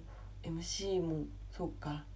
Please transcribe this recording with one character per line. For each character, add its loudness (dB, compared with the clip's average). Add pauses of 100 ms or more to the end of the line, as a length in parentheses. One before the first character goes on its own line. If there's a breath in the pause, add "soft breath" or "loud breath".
(420 soft breath)
エ -2
ム 2
シ 4
ー 8
も 4 (240)
そ -2
う 0
か。 -2 (120)